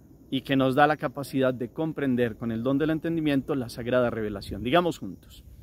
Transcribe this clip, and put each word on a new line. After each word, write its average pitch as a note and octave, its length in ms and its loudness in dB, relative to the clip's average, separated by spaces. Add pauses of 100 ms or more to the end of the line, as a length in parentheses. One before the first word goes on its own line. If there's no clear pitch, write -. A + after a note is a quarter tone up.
(300)
y C3+ 120 -2
que C3+ 160 0
nos C3 180 2
da D3 100 8
la D3+ 120 2
capacidad C3 560 0
de A#2+ 160 -6
comprender C3 640 -2
con A#2 160 -4
el A2+ 100 -2
don C#3 160 0
del D#3 120 0
entendimiento D#3 680 0
la A#2+ 140 -4
sagrada B2 400 0
revelación. G#2 520 -6
Digamos D#3+ 380 2
juntos: - 440 -14 (200)